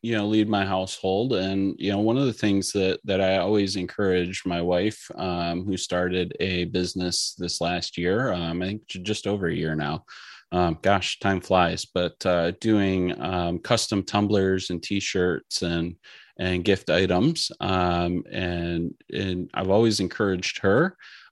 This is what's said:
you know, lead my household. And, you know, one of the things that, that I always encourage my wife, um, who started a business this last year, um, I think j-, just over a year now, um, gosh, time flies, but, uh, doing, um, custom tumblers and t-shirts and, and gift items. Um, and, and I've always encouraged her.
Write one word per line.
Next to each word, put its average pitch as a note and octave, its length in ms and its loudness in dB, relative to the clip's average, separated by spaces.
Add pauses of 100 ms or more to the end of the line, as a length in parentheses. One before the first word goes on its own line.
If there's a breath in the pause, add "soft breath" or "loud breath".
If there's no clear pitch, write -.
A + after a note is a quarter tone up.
you A#2 140 -2
know, G#2 100 0
lead G#2+ 220 4
my G2+ 180 2
household. F#2+ 680 0
And, G2 440 0
you G2 140 -2
know, G2+ 80 0
one A2+ 180 4
of C#3 80 2
the B2 80 0
things G2+ 380 0
that, F#2+ 320 0
that G2 160 0
I F#2+ 180 4
always G2 380 2
encourage F#2 720 0
my F2 160 -2
wife, F2+ 540 -2
um, F2 500 -4
who G2 100 -2
started F2+ 640 -2
a F2+ 260 0
business F2+ 720 -2
this F2 220 -6
last E2+ 380 -2
year, G2 340 0
um, F2 300 -2
I F#2 60 -2
think G#2+ 200 -8
j-, F#2 140 -10
just G#2 260 -4
over G2 200 -2
a E2+ 80 -2
year D#2+ 200 -2
now, D2+ 300 -4 (480 loud breath)
um, F2 280 0
gosh, G2 380 0
time F#2+ 220 0
flies, F2+ 420 2
but, - 420 -4
uh, F2 260 2 (100)
doing, F#2+ 600 2
um, F2 380 -2
custom A2 440 0
tumblers G2 640 2
and E2+ 120 -4
t-shirts F#2 800 -2
and, E2+ 340 -2 (440 loud breath)
and F2+ 240 -2
gift F#2+ 260 2
items. F2+ 720 2
Um, F2+ 720 0
and, E2+ 600 -4 (180)
and F#2 420 -4
I've F#2+ 160 -2
always G#2+ 300 4
encouraged F#2+ 600 -2
her. C3 360 4 (360 loud breath)